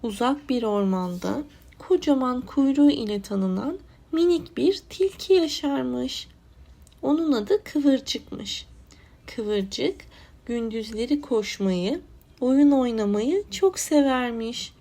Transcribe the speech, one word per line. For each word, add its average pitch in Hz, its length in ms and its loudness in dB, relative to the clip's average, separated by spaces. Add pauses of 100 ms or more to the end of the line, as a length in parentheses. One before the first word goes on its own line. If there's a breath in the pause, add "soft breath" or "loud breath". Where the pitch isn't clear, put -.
Uzak 240 480 -2
bir 247 120 0
ormanda 190 800 -2 (360 soft breath)
kocaman 262 600 0
kuyruğu 277 500 4
ile 208 320 -2
tanınan 196 560 -2 (340 soft breath)
minik 330 440 0
bir 330 340 0
tilki - 420 -2
yaşarmış. 269 960 -2 (760)
Onun 302 300 2
adı 240 320 0
Kıvırcıkmış. - 1000 -2 (600 soft breath)
Kıvırcık 214 680 -4 (500 soft breath)
gündüzleri 226 760 -4
koşmayı, 208 800 -2 (400)
oyun 269 300 6
oynamayı 240 800 0
çok 370 280 0
severmiş. 247 1040 0